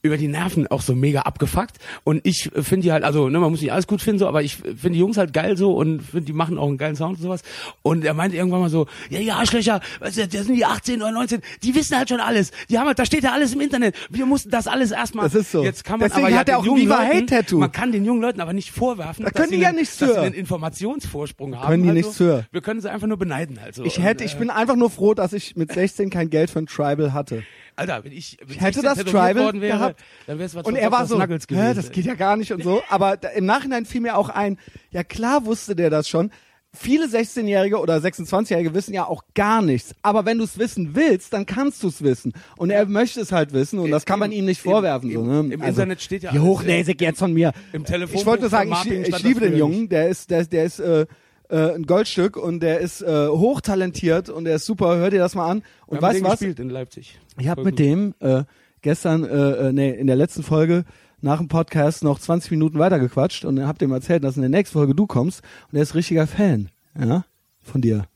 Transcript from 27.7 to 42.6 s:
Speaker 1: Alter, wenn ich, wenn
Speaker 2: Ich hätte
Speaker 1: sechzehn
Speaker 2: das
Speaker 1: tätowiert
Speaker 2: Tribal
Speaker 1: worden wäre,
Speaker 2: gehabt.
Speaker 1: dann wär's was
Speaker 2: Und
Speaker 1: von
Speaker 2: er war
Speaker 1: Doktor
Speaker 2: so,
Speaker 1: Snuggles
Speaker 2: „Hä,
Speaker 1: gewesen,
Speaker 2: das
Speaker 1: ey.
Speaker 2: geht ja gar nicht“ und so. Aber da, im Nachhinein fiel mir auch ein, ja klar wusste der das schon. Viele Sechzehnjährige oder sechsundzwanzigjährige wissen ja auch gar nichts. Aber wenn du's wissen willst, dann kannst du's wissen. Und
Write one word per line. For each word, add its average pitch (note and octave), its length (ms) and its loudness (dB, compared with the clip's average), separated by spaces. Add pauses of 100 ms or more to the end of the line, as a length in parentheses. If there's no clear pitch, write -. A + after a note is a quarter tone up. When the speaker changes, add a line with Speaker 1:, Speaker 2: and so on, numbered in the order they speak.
Speaker 1:
Alter, C3+ 280 -6
wenn C#3+ 80 -18
ich, - 280 -18
wenn C3+ 160 -20
Speaker 2:
Ich D#3 40 -12
hätte G3 200 0
Speaker 1:
sechzehn - 40 -4
Speaker 2:
das C4+ 140 2
Speaker 1:
tätowiert F#3 280 2
Speaker 2:
Tribal G3+ 180 4
Speaker 1:
worden G#3 160 -2
wäre, G#3 180 -2
Speaker 2:
gehabt. F#3+ 220 -2 (260)
Speaker 1:
dann D3+ 120 -10
wär's E3+ 160 -10
was E3+ 100 -10
Speaker 2:
Und A3 100 -2
Speaker 1:
von - 20 -2
Speaker 2:
er A3 160 2
war B3 80 4
Speaker 1:
Doktor A#3+ 60 -2
Speaker 2:
so, A3 100 0
Speaker 1:
Snuggles E3+ 320 0
Speaker 2:
„Hä, C#3 60 -4
Speaker 1:
gewesen, A3 220 2
Speaker 2:
das E3 120 -4
Speaker 1:
ey. - 40 -16
Speaker 2:
geht F3+ 140 -2
ja B3 80 -2
gar G3 220 2
nicht“ A3 160 -4
und F3 100 -6
so. F3+ 260 2
Aber G3 280 2
da, F3+ 120 -10
im F#3 180 -2
Nachhinein B3 380 0
fiel A#3+ 160 -6
mir A#3 160 -2
auch G3+ 120 2
ein, G3+ 300 -2 (320)
ja F3 140 -4
klar A#3+ 400 0
wusste G#3+ 320 -4
der E3 140 2
das D3+ 180 0
schon. F3 220 0 (460)
Viele D4 320 0
Sechzehnjährige G#3 680 0
oder E3 220 2
sechsundzwanzigjährige E3+ 760 -2
wissen G3+ 200 -4
ja F#3 120 -2
auch - 160 -6 (140)
gar G#3+ 260 2
nichts. C3+ 400 0
Aber G#3 240 2
wenn A3+ 120 0
du's A3 200 -4
wissen F#3 380 -4
willst, C4 360 2
dann G3+ 140 -2
kannst B3+ 380 -4
du's E3 180 -4
wissen. C3+ 300 0 (240)
Und F3 140 -2